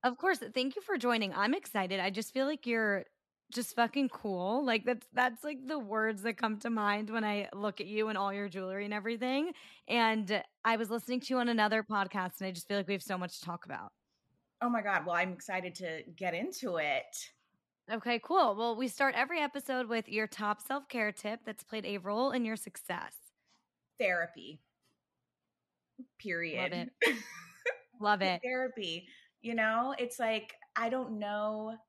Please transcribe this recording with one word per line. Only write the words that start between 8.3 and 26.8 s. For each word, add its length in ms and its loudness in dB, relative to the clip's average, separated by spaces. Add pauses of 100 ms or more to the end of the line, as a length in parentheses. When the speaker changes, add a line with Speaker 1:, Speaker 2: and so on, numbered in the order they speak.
Speaker 1:
your 160 -4
jewelry 340 -4
and 80 -4
everything. 600 0 (360)
And 540 2 (200)
I 140 4
was 140 -2
listening 300 -2
to 120 -12
you 80 4
on 80 2
another 340 4
podcast, 580 -2
and 60 -4
I 40 -2
just 180 -10
feel 80 2
like 100 0
we 60 0
have 100 -2
so 140 -2
much 220 -4
to 80 -12
talk 180 -8
about. 280 -10 (680)
Speaker 2:
Oh 80 2
my 140 2
God. 240 2
Well, 100 2
I'm 160 4
excited 440 -4
to 260 -6 (140)
get 180 0
into 420 -2
it. 540 -2 (600)
Speaker 1:
Okay, 320 0
cool. 340 6
Well, 200 0
we 120 0
start 280 2
every 240 2
episode 480 -2
with 220 -2
your 160 0
top 340 -2
self-care 520 -2
tip 340 -6
that's 180 -12
played 220 -8
a 100 -4
role 360 0
in 120 0
your 120 -2
success. 580 -8 (840)
Speaker 2:
Therapy. 640 -2 (1600)
Period. 520 -2
Speaker 1:
Love 160 -4 (200)